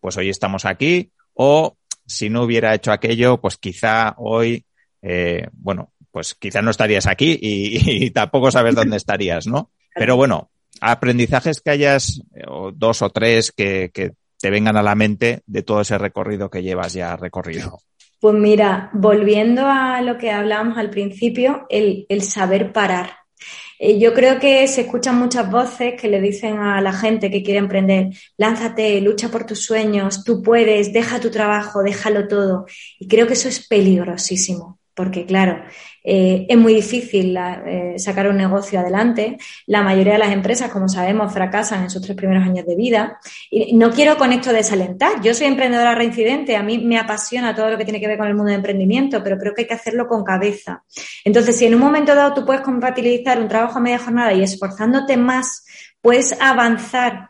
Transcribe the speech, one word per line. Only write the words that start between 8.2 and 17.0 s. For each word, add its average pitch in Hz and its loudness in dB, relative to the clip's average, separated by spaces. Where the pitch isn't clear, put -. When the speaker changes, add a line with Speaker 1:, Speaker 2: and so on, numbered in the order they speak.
Speaker 1:
sabes 123 2
dónde 110 0
estarías", 95 -4
¿no? 127 -4
Pero 120 2
bueno, 123 0
aprendizajes 123 0
que 151 -4
hayas, 143 0
eh, - -20
o 90 -12
dos 113 0
o 101 -2
tres 113 0
que, 95 -4
que 92 -6
te 98 -2
vengan 107 2
a 104 2
la 104 2
mente 107 0
de 95 -6
todo 104 -2
ese 101 -4
recorrido 98 -6
que 92 -8
llevas 90 -6
ya 87 -8